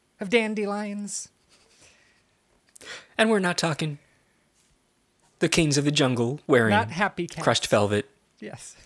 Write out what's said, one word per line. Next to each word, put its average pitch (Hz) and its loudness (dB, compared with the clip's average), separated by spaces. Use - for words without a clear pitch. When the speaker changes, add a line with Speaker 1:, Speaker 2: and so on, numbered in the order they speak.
Speaker 1:
of 202 -8
dandelions. 208 -4
Speaker 2:
And 220 4
we're 214 2
not 180 0
talking 151 -4
the 165 2
kings 151 2
of 143 2
the 147 0
jungle 131 0
wearing 117 6
Speaker 1:
Not 208 2
happy 175 -4
cats. - -12
Speaker 2:
crushed - 2
velvet 104 2
Speaker 1:
Yes. - -18